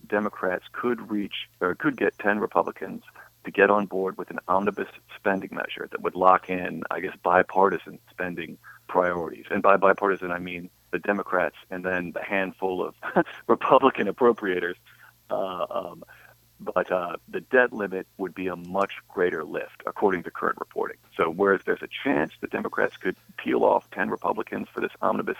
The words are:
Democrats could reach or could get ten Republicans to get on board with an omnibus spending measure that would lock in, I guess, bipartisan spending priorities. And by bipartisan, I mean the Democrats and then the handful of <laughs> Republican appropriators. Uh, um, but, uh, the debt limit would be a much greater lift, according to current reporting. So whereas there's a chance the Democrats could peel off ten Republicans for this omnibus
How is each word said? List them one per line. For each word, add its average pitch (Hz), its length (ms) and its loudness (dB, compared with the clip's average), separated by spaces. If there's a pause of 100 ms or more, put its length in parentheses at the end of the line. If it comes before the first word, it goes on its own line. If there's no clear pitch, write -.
Democrats 104 640 -2
could 113 400 -4
reach - 380 -4 (120)
or 90 140 0
could 143 220 -2
get - 220 0
ten 104 200 0
Republicans 95 640 -2 (420)
to 98 60 -8
get 98 200 6
on 104 160 4
board 95 320 -2
with 90 120 -8
an - 160 -8
omnibus 101 420 0 (280)
spending 95 340 0
measure - 400 -8
that - 120 -8
would 85 120 -2
lock 92 360 6
in, 87 400 -4
I 85 100 -4
guess, 90 220 -6
bipartisan 90 760 4 (120)
spending 87 480 -8 (280)
priorities. 90 640 0
And 98 120 0
by 98 160 8
bipartisan, 95 520 2
I 87 80 -4
mean 90 300 -8 (260)
the 87 60 0
Democrats 92 560 0 (160)
and 92 120 -8
then 90 280 -2
the - 100 -6
handful 95 520 -2 (120)
of - 80 -10 (200)
<laughs> 170 120 4 (280)
Republican 127 520 4
appropriators. 92 680 2 (520)
Uh, 95 380 -4 (120)
um, 87 260 -10 (560)
but, 95 300 -2
uh, 87 260 -2 (120)
the 101 120 -6 (160)
debt 123 160 4
limit 95 340 -6 (100)
would 92 180 -6
be 92 120 -4
a 90 100 -4
much 90 360 -2 (160)
greater 87 340 0 (160)
lift, - 280 -12
according 92 360 0
to 85 80 -10
current - 300 -4
reporting. - 380 -6 (180)
So 92 80 2 (160)
whereas 98 260 4
there's 87 160 -2
a - 60 -10 (160)
chance 143 360 0
the - 60 -8 (120)
Democrats 104 380 -2
could 92 200 -4 (200)
peel 123 280 0
off 101 260 4
ten 101 180 -2
Republicans 104 640 -4
for - 80 -6
this 92 120 -2 (100)
omnibus 101 380 0